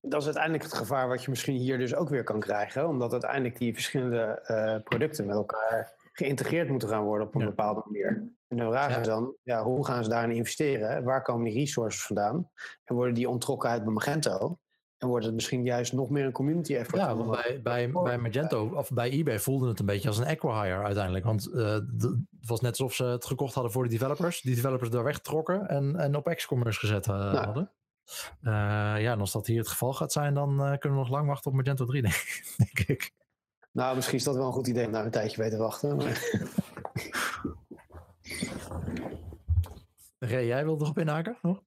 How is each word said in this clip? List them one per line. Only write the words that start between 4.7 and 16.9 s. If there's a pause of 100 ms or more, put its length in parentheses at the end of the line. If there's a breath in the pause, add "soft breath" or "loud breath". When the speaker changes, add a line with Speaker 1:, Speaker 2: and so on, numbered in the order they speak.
Speaker 1:
producten
met
elkaar (200)
geïntegreerd
moeten
gaan
worden
op
een
Speaker 2:
Ja.
Speaker 1:
bepaalde
manier. (180)
En
de
vraag
Speaker 2:
Ja.
Speaker 1:
is
dan,
ja,
hoe
gaan
ze
daarin
investeren?
Waar
komen
die
resources
vandaan? (340 loud breath)
En
worden
die
ontrokken
uit
bij
Magento? (400)
En
wordt
het
misschien
juist
nog
meer
een
community
effort